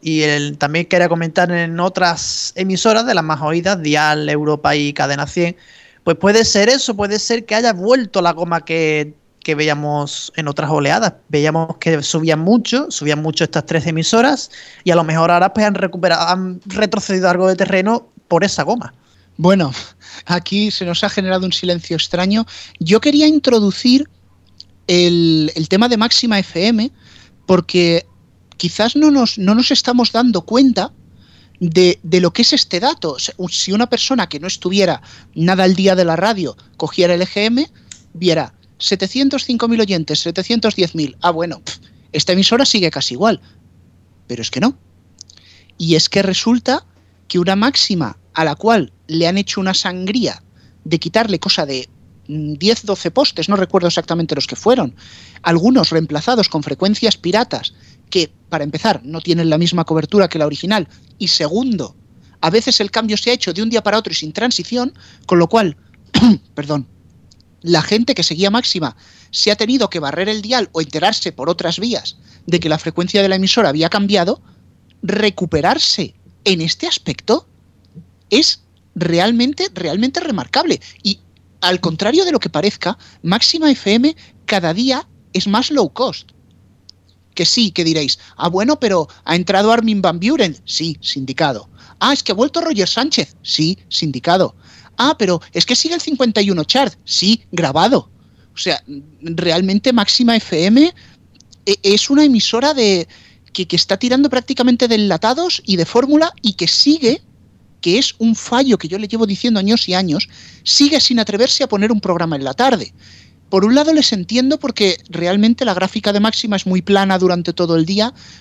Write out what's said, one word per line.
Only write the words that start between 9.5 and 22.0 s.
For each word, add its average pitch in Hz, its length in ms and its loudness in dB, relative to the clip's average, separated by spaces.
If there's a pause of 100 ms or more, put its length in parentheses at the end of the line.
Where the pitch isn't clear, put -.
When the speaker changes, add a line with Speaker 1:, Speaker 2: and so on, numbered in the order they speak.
Speaker 1:
veíamos 147 800 -4
en 165 140 -4
otras 156 200 -4
oleadas. 151 460 0 (140)
Veíamos 156 480 0
que 156 260 0
subían 156 380 0
mucho, 233 500 0
subían 151 320 -2
mucho 156 220 -2
estas 156 220 -4
tres 160 200 -2
emisoras, 226 640 0 (320)
y 185 80 0
a 170 60 4
lo 170 80 4
mejor 165 260 2
ahora, 180 240 4
pues, 214 100 2
han 208 120 0
recuperado, 180 500 0
han 185 400 -4
retrocedido 190 640 0
algo 180 160 2
de 185 80 4
terreno 196 540 0 (180)
por 170 160 2
esa 190 220 -2
goma. 202 300 -4 (420)
Speaker 2:
Bueno, 175 340 2 (560)
aquí 196 460 -2
se - 120 -6
nos 175 200 -4
ha 202 40 0
generado 190 380 -2
un 180 60 -2
silencio 175 420 -4
extraño. 190 520 -2 (340)